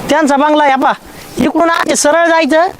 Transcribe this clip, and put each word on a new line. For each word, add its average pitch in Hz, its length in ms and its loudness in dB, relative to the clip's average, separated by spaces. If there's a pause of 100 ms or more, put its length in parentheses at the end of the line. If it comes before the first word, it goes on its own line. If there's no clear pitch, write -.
त्यांचा 285 260 0
बंगला 302 280 2
आहे, 277 120 2
पहा. 262 180 0 (440)
इकडून 330 320 0
आधी 330 260 -2
सरळ 311 320 2
जायचं 320 400 2 (120)